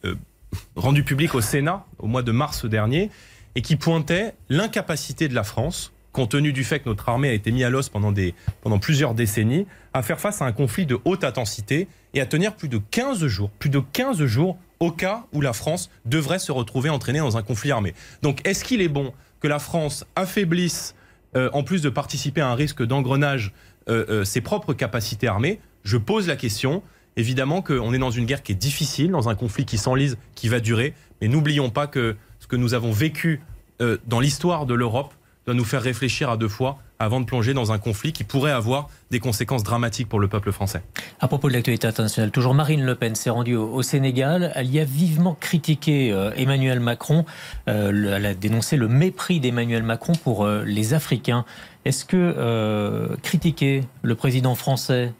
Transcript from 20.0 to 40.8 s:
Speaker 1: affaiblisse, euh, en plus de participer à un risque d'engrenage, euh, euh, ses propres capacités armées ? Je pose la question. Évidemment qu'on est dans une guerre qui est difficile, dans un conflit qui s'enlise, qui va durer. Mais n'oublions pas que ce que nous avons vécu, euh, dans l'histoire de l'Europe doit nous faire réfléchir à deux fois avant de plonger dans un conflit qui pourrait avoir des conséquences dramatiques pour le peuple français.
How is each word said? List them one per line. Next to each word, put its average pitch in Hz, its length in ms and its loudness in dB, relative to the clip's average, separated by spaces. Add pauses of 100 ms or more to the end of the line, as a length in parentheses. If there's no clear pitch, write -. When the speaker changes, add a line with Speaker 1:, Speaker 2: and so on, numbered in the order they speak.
Speaker 1:
affaiblisse, 180 800 0 (400)
euh, 127 160 2
en 143 120 0
plus 180 180 0
de 147 80 0
participer 143 500 -4
à 147 80 2
un 120 80 0
risque 147 260 -2
d'engrenage, 131 720 0 (380)
euh, 113 180 2
euh, 104 160 2
ses 98 160 -2
propres 156 340 -2
capacités 117 540 -2
armées ? 120 320 0 (240)
Je 104 140 0
pose 190 320 0
la 143 80 -2
question. 131 440 -2 (360)
Évidemment 131 440 0
qu'on 123 320 0
est 131 60 2
dans 131 100 0
une 117 160 0
guerre 131 160 -2
qui - 120 -4
est - 20 0
difficile, 139 560 -2
dans 135 160 0
un 117 80 0
conflit 120 300 -2
qui - 120 -4
s'enlise, 131 400 0 (180)
qui - 120 -4
va 117 140 2
durer. 113 320 0 (280)
Mais 110 60 0
n'oublions 147 420 2
pas 143 180 -2
que 117 280 0 (240)
ce - 80 -20
que - 80 -2
nous 120 180 2
avons 120 180 0
vécu, 156 500 0 (400)
euh, 117 160 2 (100)
dans 117 140 2
l'histoire 151 440 0
de 123 80 0
l'Europe 120 400 0 (320)
doit 120 100 0
nous 123 100 2
faire 127 160 -2
réfléchir 127 480 -2
à 117 80 0
deux 110 100 0
fois 131 320 -2 (200)
avant 113 200 0
de 127 60 0
plonger 123 280 0
dans 113 200 0
un 104 60 0
conflit 117 340 -4
qui - 100 -8
pourrait 139 300 0
avoir 127 340 0 (240)
des 127 80 0
conséquences 120 420 -2
dramatiques 113 460 -2
pour 104 140 0
le 98 80 2
peuple 101 240 -2
français. - 280 -4 (380)